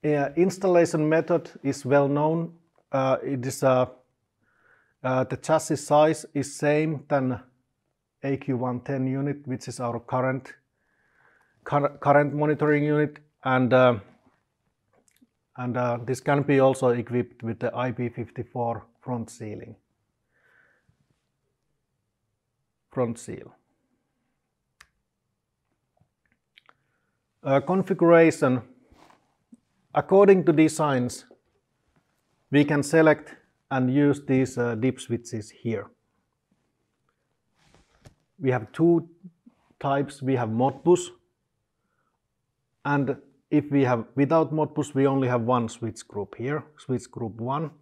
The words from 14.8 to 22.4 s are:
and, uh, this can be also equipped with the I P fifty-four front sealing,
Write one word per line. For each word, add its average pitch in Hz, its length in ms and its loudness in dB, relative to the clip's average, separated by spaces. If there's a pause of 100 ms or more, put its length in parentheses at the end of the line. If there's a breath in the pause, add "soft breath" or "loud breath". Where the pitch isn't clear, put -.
and, 123 200 -6
uh, 120 280 -2
this 127 160 -6
can 147 220 0
be 139 160 2
also 131 300 4
equipped 120 540 -2
with 113 180 -8
the 117 160 -6
I 123 160 -4
P 120 160 -6
fifty-four 117 760 -8 (160)
front 117 300 -8
sealing, 107 460 -16 (3250)